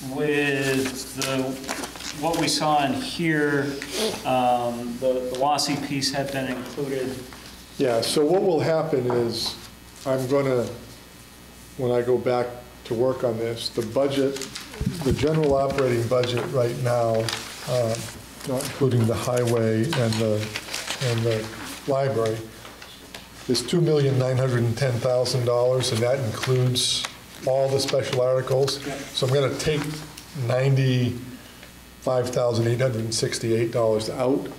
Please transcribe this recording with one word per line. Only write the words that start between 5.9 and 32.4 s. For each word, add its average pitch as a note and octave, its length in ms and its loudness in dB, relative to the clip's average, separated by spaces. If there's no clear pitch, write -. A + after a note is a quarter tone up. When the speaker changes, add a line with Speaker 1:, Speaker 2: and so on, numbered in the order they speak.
Speaker 1:
had C#3 200 -2
been C3+ 140 -4
included. C3 580 -4
Speaker 2:
Yeah, A#2+ 220 4
so D3+ 240 2
what F3+ 180 4
will F3 180 4
happen D3 500 2
is A#2 460 0
I'm C3 220 0
gonna, C3 380 2
when B2+ 120 0
I A#2+ 120 2
go B2 160 2
back B2 280 0
to - 100 -4
work B2+ 300 0
on A2+ 140 0
this, A#2 320 -4
the A#2+ 160 -2
budget, C3+ 500 0
the B2+ 80 2
general D3 420 2
operating C3+ 520 2
budget A#2+ 460 0
right A#2+ 300 0
now, A#2 420 2
uh, A#2+ 260 2
not C3 140 -2
including A#2+ 440 2
the A2+ 80 2
highway A#2 720 2
and B2+ 300 2
the, G#2+ 320 2
and A#2 160 2
the A2 220 0
library, A2+ 480 2
is B2 120 2
two - 200 0
million C#3+ 380 4
nine B2+ 200 2
hundred B2 240 2
and A#2 140 2
ten C3+ 160 0
thousand B2 520 2
dollars, B2 480 2
and A2 80 0
that B2 200 2
includes B2+ 840 0
all C3+ 220 2
the C3+ 100 2
special C3 440 0
articles. C3 640 2
Speaker 1:
Yep. C#3 120 -6
Speaker 2:
So - 280 -4
I'm B2+ 80 2
gonna C#3 240 2
take D3+ 240 0
ninety-five B2+ 1800 0
thousand A#2 380 2